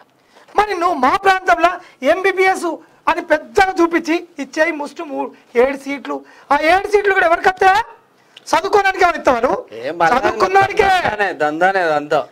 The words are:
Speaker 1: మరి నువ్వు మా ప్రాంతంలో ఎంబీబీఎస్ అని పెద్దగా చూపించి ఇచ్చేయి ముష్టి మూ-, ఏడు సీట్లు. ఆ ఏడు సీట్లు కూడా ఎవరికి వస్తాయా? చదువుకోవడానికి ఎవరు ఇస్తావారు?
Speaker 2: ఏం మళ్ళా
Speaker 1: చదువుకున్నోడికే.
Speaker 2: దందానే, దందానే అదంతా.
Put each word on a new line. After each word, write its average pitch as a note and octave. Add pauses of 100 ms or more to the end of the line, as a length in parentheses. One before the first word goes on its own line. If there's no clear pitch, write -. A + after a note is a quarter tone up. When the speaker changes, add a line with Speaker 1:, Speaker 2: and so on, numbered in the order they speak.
(560)
Speaker 1:
మరి G#4
నువ్వు F4
మా C#4+
ప్రాంతంలో F#4 (360)
ఎంబీబీఎస్ F#4 (320)
అని E4
పెద్దగా E4
చూపించి E4+ (120)
ఇచ్చేయి D#4
ముష్టి D4+
మూ-, C4+ (260)
ఏడు C4
సీట్లు. C#4 (300)
ఆ C#4
ఏడు F#4
సీట్లు G4+
కూడా F#4
ఎవరికి F4
వస్తాయా? F#4+ (720)
చదువుకోవడానికి F#4+
ఎవరు E4+
ఇస్తావారు? B3+
Speaker 2:
ఏం B3+
మళ్ళా C4+
Speaker 1:
చదువుకున్నోడికే. G4
Speaker 2:
దందానే, G#3+
దందానే D#3
అదంతా. D3+